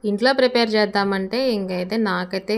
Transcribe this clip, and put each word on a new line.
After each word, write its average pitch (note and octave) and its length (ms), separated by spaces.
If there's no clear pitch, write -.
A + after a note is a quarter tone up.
ఇంట్లో G#3 300
ప్రిపేర్ B3 360
చేద్దామంటే G3+ 640
ఇంకైతే F#3 400
నాకైతే F#3 480